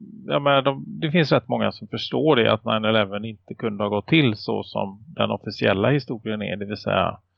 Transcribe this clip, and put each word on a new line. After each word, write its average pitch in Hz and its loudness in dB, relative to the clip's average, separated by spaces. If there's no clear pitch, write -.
jag 143 0
menar, 139 4
de, 139 -2
det 156 -6
finns 156 2
rätt 135 2
många 110 0
som - -18
förstår 131 2
det, 110 6
att 107 0
nine 110 -2
eleven 104 0
inte 113 -14
kunde 107 -4
ha 101 -2
gått 101 -2
till 143 4
så 104 -4
som 104 -8
den 107 -2
officiella 107 0
historien 113 -4
är, 95 -6
det 101 -8
vill 104 -6
säga 98 -2